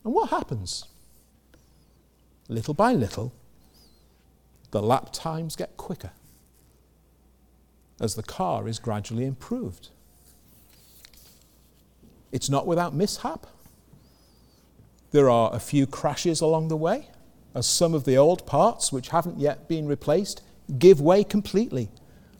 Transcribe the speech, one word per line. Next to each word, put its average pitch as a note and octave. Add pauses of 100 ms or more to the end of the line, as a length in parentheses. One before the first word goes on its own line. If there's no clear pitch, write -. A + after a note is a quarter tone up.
And A3
what G#4+
happens? - (1600)
Little A2+
by A3+
little, B2 (1400)
the G#2
lap B2
times D#3+
get -
quicker - (1900)
as A2
the A2
car C3+
is A2
gradually A2+
improved. C3+ (2500)
It's C3
not C#3
without E3+
mishap. G#3 (1600)
There C#3
are A#2
a A#2
few C#3
crashes D#3
along D#3+
the D#3+
way, F3+ (440)
as B2
some E3
of C#3+
the C3
old D#3+
parts, G3
which B2+
haven't E3
yet C#3+
been D#3+
replaced, D3+ (380)
give F3
way F3+
completely. G3 (500)